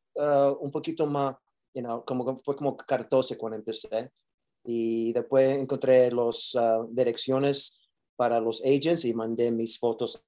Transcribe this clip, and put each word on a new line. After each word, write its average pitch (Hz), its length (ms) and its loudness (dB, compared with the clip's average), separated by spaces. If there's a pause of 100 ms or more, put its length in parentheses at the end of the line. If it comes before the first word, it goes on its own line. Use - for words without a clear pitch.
(160)
uh, 139 440 2
un 143 120 -8
poquito 160 340 -2
más, 139 300 -2 (380)
you 131 80 -8
know, 120 220 -6
como, 127 400 -4
fue 143 100 -2
como 139 220 -2
catorce 127 600 0
cuando 113 220 -8
empecé. 110 540 -8 (500)
Y 113 520 -2
después 135 440 4
encontré 131 540 4
las, 117 420 -2
uh, 113 360 2
direcciones 131 880 0 (340)
para 117 240 2
los 113 240 -2
agents 143 440 2
y 117 80 0
mandé 117 360 0
mis 113 300 -2
fotos 113 480 -2